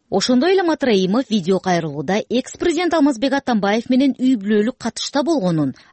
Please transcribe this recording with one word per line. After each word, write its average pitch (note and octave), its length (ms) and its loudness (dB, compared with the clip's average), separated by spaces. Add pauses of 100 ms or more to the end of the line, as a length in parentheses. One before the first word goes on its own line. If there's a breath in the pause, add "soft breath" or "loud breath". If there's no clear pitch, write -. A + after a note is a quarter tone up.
Ошондой B3+ 440 2
эле F#4+ 100 2
Матраимов B3 640 0
видео F#3+ 300 0
кайрылууда E3 680 -2
экс-президент E4+ 640 -2
Алмазбек C#4 400 2
Атамбаев A3 560 -2
менен C4 280 2
үй B3+ 200 2
бүлөлүк G#3+ 400 0
катышта - 460 -6
болгонун, F3+ 520 0 (180 soft breath)